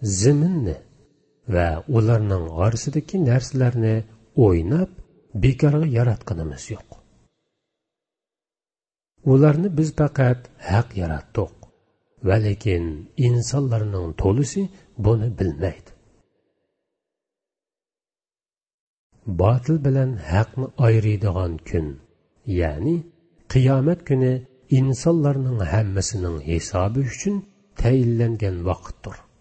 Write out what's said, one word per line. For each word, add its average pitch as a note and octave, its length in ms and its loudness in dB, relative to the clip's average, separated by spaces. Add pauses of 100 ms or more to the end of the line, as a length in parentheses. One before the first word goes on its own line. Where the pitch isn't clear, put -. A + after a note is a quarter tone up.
zaminni B2 760 0 (720)
va F2 200 2 (180)
ularning G#2+ 600 0 (100)
orasidagi A2+ 640 -2
narsalarni B2 760 0 (420)
o'ynab, G#2+ 520 4 (440)
bekorga C#3+ 540 2
yaratganimiz G2+ 800 -2
yo'q. - 240 -14 (2250)
Ularni D3 440 4
biz D#3 220 -2
faqat C3 480 0 (180)
haq G#2 340 -2
yaratdik. E2 600 -6 (680)
Va F#2+ 140 2
lekin G2+ 500 0 (300)
insonlarning A#2 1000 0
to'lisi C3 480 0 (320)
buni A2 380 0
bilmaydi. E2+ 600 -6 (3250)
Botil A#2 520 0
bilan C3+ 420 0
haqni G2+ 560 -2
ayiradigan G#2 840 2
kun, D#2 300 -4 (580)
ya'ni F2 500 -2 (540)
qiyomat C3+ 540 2
kuni C3 300 2 (340)
insonlarning C3+ 920 0
hammasining F#2 800 -2
hisobi F2+ 600 -2
uchun F#3+ 340 -4 (420)
tayinlangan A#2 840 0
vaqtdir. - 540 -8 (260)